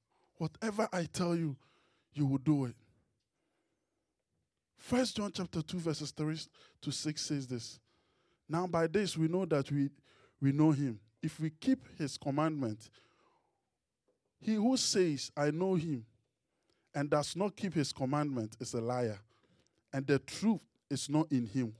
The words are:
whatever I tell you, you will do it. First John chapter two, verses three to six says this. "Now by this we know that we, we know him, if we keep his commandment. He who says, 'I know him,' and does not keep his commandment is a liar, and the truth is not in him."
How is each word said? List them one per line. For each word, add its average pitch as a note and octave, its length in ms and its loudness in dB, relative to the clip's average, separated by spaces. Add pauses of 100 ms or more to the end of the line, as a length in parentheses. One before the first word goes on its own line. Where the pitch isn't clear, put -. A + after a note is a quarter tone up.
(380)
whatever G#3 540 -2
I F3+ 120 -2
tell F3 320 0
you, D#3+ 200 -2 (580)
you C#3+ 120 0
will C3+ 120 0
do C#3 260 2
it. A#2+ 100 -6 (2000)
First - 420 0
John G#3 140 -2
chapter F3 300 -4
two, - 160 -6
verses D#3 320 -4
three D#3 300 -4 (420)
to - 80 -4
six D3+ 320 -6
says C#3 240 -4
this. B2 320 -10 (760)
"Now E3+ 140 0
by E3 220 4
this F#3 280 2
we D#3+ 120 4
know F#3 160 2
that D#3 260 2
we, C#3+ 200 2 (500)
we C#3 100 6
know D#3 220 8
him, C3 260 0 (240)
if D#3+ 160 -4
we D#3 120 -2
keep C4 360 0 (100)
his D3 220 -6
commandment. C#3 720 -2 (1500)
He A3 140 0
who A#3 220 4
says, F3 600 0
'I D3 160 2
know F#3 240 0
him,' D3 280 -2 (880)
and D3 160 -2
does D3 280 0
not G3 180 0
keep F#3 200 -4
his D3 180 0
commandment C3+ 680 -2
is - 160 -8
a A#2+ 60 -2
liar, A#2 400 -2 (720)
and C#3 120 -4
the C#3 140 4
truth G3 460 -2 (260)
is C3+ 180 -4
not D3+ 220 2
in B2 160 0
him." A2 340 -4